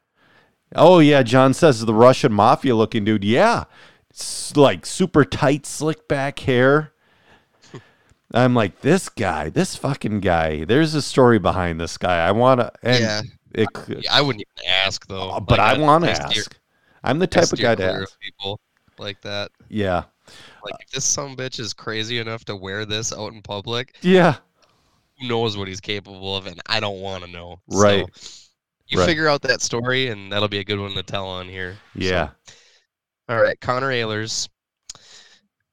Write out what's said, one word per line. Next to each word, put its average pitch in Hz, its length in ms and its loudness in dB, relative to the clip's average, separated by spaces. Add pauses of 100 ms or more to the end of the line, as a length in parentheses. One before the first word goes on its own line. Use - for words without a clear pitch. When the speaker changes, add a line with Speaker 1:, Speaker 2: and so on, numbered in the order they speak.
(760)
Speaker 1:
oh, 175 220 8
yeah, 147 240 6
John 131 320 4
says 120 320 4
the 110 80 2
Russian 120 400 6
mafia 117 420 4
looking 110 300 0
dude. 107 180 0
Yeah. 135 420 2 (460)
S-, - 440 -12
like, 120 320 4
super 165 360 2
tight, 147 440 0
slick - 400 -6
back 139 320 -6
hair. 135 520 2 (800)
<laughs> - 640 -20
I'm 123 220 4
like, 107 260 0
"This 175 280 2
guy, 80 400 -4
this 180 260 -2
fucking 110 460 -4
guy, 80 440 0
there's 151 300 0
a 143 80 -2
story 120 340 4
behind 87 420 -2
this 82 200 -8
guy." 87 280 2
I 95 40 2
wanna, 120 400 2 (100)
and 120 220 0
Speaker 2:
Yeah. 107 180 -4 (320)
Speaker 1:
it 107 240 -2
Speaker 2:
I, - 80 -16
Speaker 1:
c- 110 160 -10
Speaker 2:
yeah, - 140 -4
I 135 60 4
wouldn't 120 220 -4 (160)
even - 120 -10
ask, 95 340 -2
though. 95 240 -10
Speaker 1:
Uh, 95 100 -6
but 107 200 2
Speaker 2:
Like, 110 180 4
Speaker 1:
I - 20 -2
wanna 156 300 4
Speaker 2:
I 90 40 -2
steer, 78 280 -4
Speaker 1:
ask. - 160 -14 (460)
I'm 123 160 -2
the - 60 0
Speaker 2:
I - 20 -6
Speaker 1:
type - 160 2
of - 60 0
Speaker 2:
steer - 180 -4
Speaker 1:
guy 117 80 4
to 98 80 -4
Speaker 2:
clear 95 140 -2
of 98 120 -8
Speaker 1:
ask. - 100 -20
Speaker 2:
people 98 400 -12 (380)
like 104 240 -14
that. 101 300 -8 (180)
Speaker 1:
Yeah. 92 360 -2 (580)
Speaker 2:
Like, 104 160 -12
if - 100 -20
this - 260 -4
sumbitch 135 440 -10
is 110 140 -10
crazy 110 440 -8
enough 113 280 -8
to 107 100 -10
wear 98 300 -8
this 107 280 -6
out 104 200 -10
in 110 100 -20
public, 117 580 -10
Speaker 1:
Yeah. 180 360 4 (840)
Speaker 2:
who 127 100 -10
knows 113 260 -2
what 98 140 -8
he's 92 100 -12
capable 98 560 -10
of, 95 120 -6
and 85 180 -16
I 110 160 -2
don't 101 180 -6
wanna 95 280 -10
know. 87 420 -18
Speaker 1:
Right. 98 360 4 (100)
Speaker 2:
So, - 340 -20 (380)
you - 120 -2
Speaker 1:
Right. 92 60 4
Speaker 2:
figure 160 240 0
out 143 140 0
that 123 180 -2
story, 127 480 -4
and 101 220 -10
that'll 104 180 -2
be 101 100 -4
a 98 60 -8
good 101 140 -4
one 101 160 -8
to 92 80 -8
tell 98 240 -8
on 92 200 -10
here. 92 300 -12 (160)
So. - 60 -12
Speaker 1:
Yeah. 90 300 0 (1000)
Speaker 2:
All 113 120 0
right, 104 200 0
Connor 131 300 -2
Ehlers, 110 580 -6 (1200)